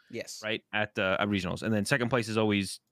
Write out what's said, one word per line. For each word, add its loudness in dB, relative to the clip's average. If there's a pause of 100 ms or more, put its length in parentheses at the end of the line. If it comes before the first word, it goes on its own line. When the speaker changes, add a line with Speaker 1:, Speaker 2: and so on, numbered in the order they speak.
(100)
Speaker 1:
Yes. -10
Speaker 2:
right, -4 (100)
at, -2
uh, 2
at 2
regionals. 0
And 0
then 2
second 2
place 0
is -2
always 2 (120)